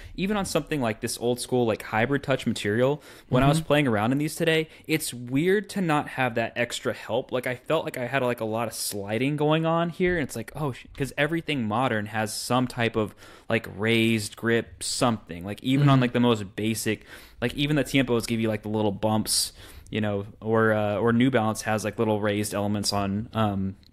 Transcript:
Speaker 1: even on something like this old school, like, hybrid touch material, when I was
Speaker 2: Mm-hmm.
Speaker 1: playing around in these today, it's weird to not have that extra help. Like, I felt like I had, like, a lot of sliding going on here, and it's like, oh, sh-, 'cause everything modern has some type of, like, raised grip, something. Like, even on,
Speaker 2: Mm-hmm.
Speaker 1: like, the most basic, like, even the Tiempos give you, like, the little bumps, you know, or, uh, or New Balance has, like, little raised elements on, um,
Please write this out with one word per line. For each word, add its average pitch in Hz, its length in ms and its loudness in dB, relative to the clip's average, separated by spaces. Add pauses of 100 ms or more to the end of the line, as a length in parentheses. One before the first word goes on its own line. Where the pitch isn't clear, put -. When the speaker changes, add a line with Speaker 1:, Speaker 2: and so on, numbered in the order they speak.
(160)
Speaker 1:
even 190 200 -2
on 196 80 -2
something 156 380 -2
like 110 180 0
this - 180 -4
old 123 220 0
school, 123 260 0
like, 107 160 0
hybrid 131 400 0
touch 131 240 -2
material, 120 560 0 (280)
when 127 120 4
I 139 60 8
was 151 100 6
Speaker 2:
Mm-hmm. 160 80 -2
Speaker 1:
playing 147 220 4
around 110 240 2
in 139 60 2
these 151 180 -2
today, 160 320 2 (180)
it's 156 260 -2
weird 151 580 0
to 202 100 -4
not 151 300 0
have 127 240 -2
that 113 220 -2
extra 120 360 -2
help. 113 400 -4
Like, 123 140 -2
I 127 100 -4
felt - 280 -2
like 156 120 -8
I 127 100 -4
had, 131 160 -2
like, 123 180 0
a 117 40 -2
lot 110 240 -2
of - 60 -8
sliding 110 600 -2
going 151 280 2
on 165 260 0
here, 180 280 0
and 151 60 -2
it's - 120 -10
like, 113 180 -10
oh, 143 180 -4
sh-, - 140 -16 (100)
'cause 135 220 -4
everything 151 480 -2
modern 110 400 0
has 110 280 -4
some 127 320 0
type 117 300 -2
of, 104 180 0 (340)
like, 110 180 0 (100)
raised 113 600 2
grip, 113 460 -2
something. 104 640 -2
Like, 101 180 -8
even 139 260 4
on, 135 80 8
Speaker 2:
Mm-hmm. 127 60 6
Speaker 1:
like, 123 100 2
the 123 80 2
most 107 340 2
basic, 107 520 -2 (340)
like, 120 140 -4
even 147 220 0
the 135 80 2
Tiempos 120 420 2
give 113 140 -2
you, 110 80 2
like, 107 140 -2
the 107 60 -8
little 107 240 2
bumps, 110 600 0 (360)
you 107 140 -2
know, 101 240 -2 (140)
or, 110 340 4
uh, 104 220 0
or 117 180 4
New 123 160 4
Balance 110 320 2
has, 110 200 0
like, 104 160 -4
little 107 220 2
raised 104 340 0
elements 101 380 -2
on, 101 400 -2
um, 98 440 -2 (160)